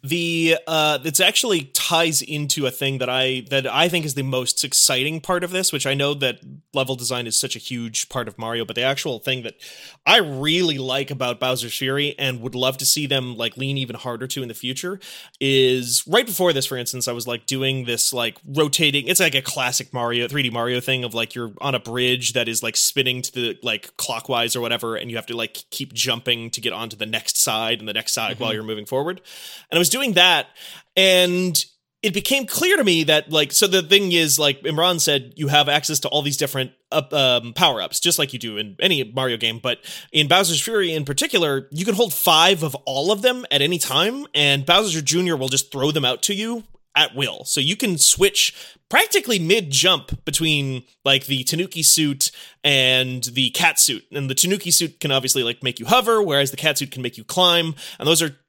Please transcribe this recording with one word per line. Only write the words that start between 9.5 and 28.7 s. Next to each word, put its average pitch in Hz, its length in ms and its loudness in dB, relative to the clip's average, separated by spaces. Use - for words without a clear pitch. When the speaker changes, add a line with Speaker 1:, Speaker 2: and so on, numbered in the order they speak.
Speaker 1:
I 214 140 6
really 156 580 0
like 135 320 -4
about 123 300 -4
Bowser's 123 360 -2
Fury 139 440 -2
and 127 220 -4
would 123 120 -8
love 127 240 0
to 131 80 -4
see 147 220 0
them, 127 280 -2
like, 117 220 -6
lean 135 200 -4
even 123 180 -6
harder 120 320 -8
to 135 160 -6
in 123 40 -8
the 113 60 -10
future 175 460 -8
is 131 680 4
right 233 200 2
before 180 260 2
this, 135 140 -2
for 131 100 -6
instance, 123 300 -6
I 123 40 -4
was, 120 160 -6
like, 120 200 -6
doing 135 380 -2
this, 120 280 -2
like, 117 240 -2
rotating, 143 600 0
it's 180 120 2
like 160 160 2
a 131 60 2
classic 127 520 -4
Mario, 120 340 -2
three 139 160 -4
D 120 80 -2
Mario 120 280 -2
thing 127 240 -2
of, 113 120 -8
like, 113 200 -4
you're 117 240 -8
on 135 160 -4
a 120 40 -4
bridge 123 540 -2
that 120 140 0
is, 113 160 -4
like, 113 140 -4
spinning 127 460 0
to - 100 -8
the, 117 300 -4
like, 110 340 -6
clockwise 117 580 -4
or 123 60 -4
whatever, 117 340 -4
and 117 140 -8
you 113 80 -8
have 110 80 -10
to, 120 100 -10
like, 113 360 -8
keep 135 200 -10
jumping 117 600 -2
to 117 100 -8
get 113 100 -2
onto 107 240 -8
the 107 120 -8
next 110 300 -4
side 113 420 0
and 107 100 -12
the 104 40 -8
next 110 200 -4
side 107 260 -4
while 117 120 -2
Speaker 2:
Mm-hmm. 107 40 -2
Speaker 1:
you're 110 80 -6
moving 107 220 -8